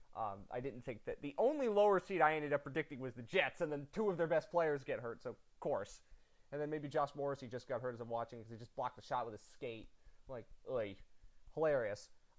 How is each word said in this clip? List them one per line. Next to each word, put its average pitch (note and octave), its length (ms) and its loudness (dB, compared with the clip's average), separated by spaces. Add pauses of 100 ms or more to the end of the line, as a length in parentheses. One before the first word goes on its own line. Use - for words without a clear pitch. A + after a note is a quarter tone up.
(160)
Um, G2+ 220 -2 (120)
I - 80 -2
didn't B2+ 260 -6
think A2+ 200 -8
that, - 160 -4
the C#3+ 180 -6
only C4 300 4
lower G#3 320 6
seed F3 220 2
I D#3 120 6
ended D3+ 200 0
up C#3+ 100 2
predicting C#3+ 340 -4
was B2+ 160 -6
the B2 80 -10
Jets, C#3 380 2
and D#3+ 100 0
then C#3+ 220 -4
two G#3+ 160 2
of F3 80 0
their D#3+ 100 2
best D#3 240 2
players D3+ 320 4
get B2+ 160 -2
hurt, A#2 240 -6
so B2 80 -6
of A2 60 -8 (240)
course. G#2 400 -2 (500)
And C#3+ 100 -4
then D3+ 100 -2
maybe D3+ 180 -4
Josh C#3+ 260 2
Morrissey C#3 320 -2
just A#2 220 -8
got A#2+ 140 -2
hurt B2 120 -4
as A2+ 60 -8
I'm A#2 80 -8
watching A#2 320 -4
'cause A2 100 -14
he A#2 60 -12
just A#2 180 -16
blocked B2 220 -4
the - 60 -18
shot B2 240 0
with A2 80 -8
his G#2 80 -12
skate. - 480 -10 (360)
Like, A#2+ 200 -10 (220)
oy. A2 280 0 (580)
Hilarious. C3+ 540 2 (300)